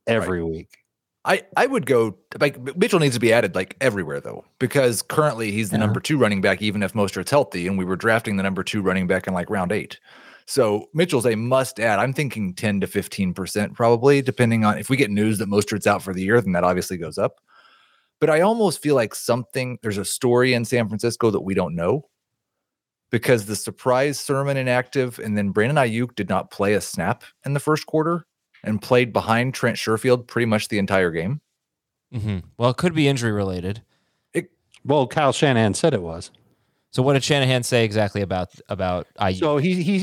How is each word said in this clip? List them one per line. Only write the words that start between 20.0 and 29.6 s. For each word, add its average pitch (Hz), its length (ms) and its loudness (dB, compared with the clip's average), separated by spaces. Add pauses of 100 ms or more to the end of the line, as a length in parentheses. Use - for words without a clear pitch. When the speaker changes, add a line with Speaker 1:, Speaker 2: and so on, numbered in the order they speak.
Speaker 2:
story 123 480 2
in 117 100 0
San 117 240 0
Francisco 113 420 0
that 101 120 0
we 95 120 -4
don't 90 220 -2
know, 95 320 -2 (1040)
because 117 360 2
the 104 100 -4
surprise 131 600 -2
Sermon 139 380 -2
inactive, 127 600 -2
and 107 180 -4
then 101 140 0
Brandon 110 260 2
Ayuk 120 380 0
did 95 140 -6
not 92 220 -2
play 101 240 0
a 95 60 2
snap - 440 -4 (200)
in 139 100 -4
the 143 60 -2
first 156 260 0
quarter 160 400 -2 (360)
and 107 200 -4
played 123 300 2
behind 113 420 0
Trent 113 220 -2